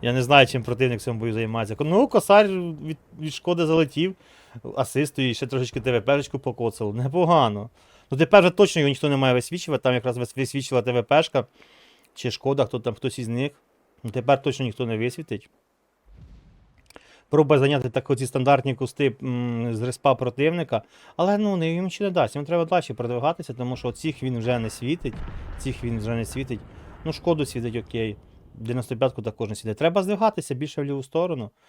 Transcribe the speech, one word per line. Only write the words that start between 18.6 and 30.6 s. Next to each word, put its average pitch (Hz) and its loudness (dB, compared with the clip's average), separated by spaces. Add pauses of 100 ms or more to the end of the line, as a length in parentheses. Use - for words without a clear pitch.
кусти, 135 -2
м, 120 -4
з 107 -4
респа 127 0
противника. 135 -2 (360)
Але, 196 2
ну, 202 0
не, 165 0
йому 175 -2
нічого 190 -4
не 185 -6
дасть. 151 0
Йому 143 -6
треба 170 0
далі 165 0
продвигатися, 127 -4
тому 123 -4
що 120 -4
цих - -6
він 127 -2
вже 120 -2
не 113 -4
світить. 127 -6 (440)
Цих - -8
він 117 -4
вже 113 -4
не 113 -2
світить. 127 -8 (460)
Ну, 160 -4
шкоду 160 0
світить, 120 -6
окей. 113 -4 (360)
Дев'яносто 117 -6
п'ятку 123 0
також 107 -6
не 104 -6
світить. 107 -6
Треба 175 2
здвигатися 196 0
більше 147 -6